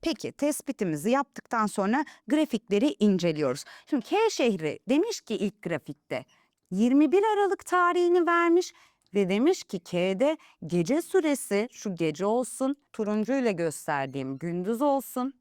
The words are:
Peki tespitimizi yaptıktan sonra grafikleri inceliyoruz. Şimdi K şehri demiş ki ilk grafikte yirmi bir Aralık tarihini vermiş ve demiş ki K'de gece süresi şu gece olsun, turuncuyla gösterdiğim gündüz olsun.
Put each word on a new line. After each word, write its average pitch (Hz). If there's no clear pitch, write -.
Peki 160
tespitimizi 190
yaptıktan 247
sonra 214
grafikleri 247
inceliyoruz. 165
Şimdi 277
K 339
şehri 180
demiş 349
ki -
ilk 190
grafikte 143
yirmi 254
bir 392
Aralık 403
tarihini 349
vermiş 339
ve 196
demiş 247
ki -
K'de 190
gece 175
süresi 277
şu 196
gece 160
olsun, 254
turuncuyla 220
gösterdiğim 139
gündüz 180
olsun. 269